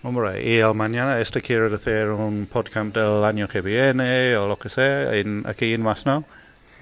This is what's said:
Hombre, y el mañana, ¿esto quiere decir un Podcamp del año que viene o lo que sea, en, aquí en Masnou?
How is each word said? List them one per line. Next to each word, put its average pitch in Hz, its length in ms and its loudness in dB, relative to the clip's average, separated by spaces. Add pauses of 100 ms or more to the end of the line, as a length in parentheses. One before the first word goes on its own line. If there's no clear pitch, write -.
Hombre, 117 400 -2
y 117 120 2
el 110 180 4
mañana, 117 460 0
¿esto 117 200 -2
quiere 113 280 2
decir 107 400 0
un 104 440 -2
Podcamp 107 400 -4
del 107 320 2
año 107 220 0
que 98 140 -4
viene 127 760 2
o 101 120 2
lo 101 100 -2
que - 100 -12
sea, 135 460 0
en, 104 320 -2
aquí 113 280 -2
en 113 80 -2
Masnou? 135 420 0 (580)